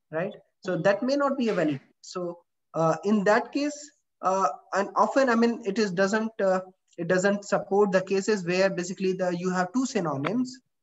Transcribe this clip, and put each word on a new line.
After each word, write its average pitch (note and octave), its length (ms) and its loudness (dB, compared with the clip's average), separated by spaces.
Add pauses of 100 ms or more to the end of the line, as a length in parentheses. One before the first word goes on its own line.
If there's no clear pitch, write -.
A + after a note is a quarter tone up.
(120)
right? E3+ 220 -4 (320)
So F3+ 160 -2
that G3 200 2
may B3+ 140 0
not C#4 220 0
be B3 100 0
a G#3 60 0
valid. D#3 260 0 (220)
So, F3+ 380 -10 (340)
uh, D#3+ 320 2
in G3+ 180 2
that G#3 300 2
case, D4 380 -4 (300)
uh, F#3+ 280 0 (240)
and F#3+ 240 0
often, B3+ 320 4
I A#3 60 4
mean, A#3 300 2
it G3 140 -2
is G#3 120 0
doesn't, G3 400 0 (100)
uh, F#3+ 180 2 (380)
it E3+ 100 -6
doesn't G3 380 0
support G3 480 2
the F#3 80 4
cases G3 440 -2
where F#3 240 2
basically F#3 440 -2
the, F3+ 220 -2
you F3 140 -4
have F3+ 220 -2
two C4 140 0
synonyms, G3+ 760 -4 (240)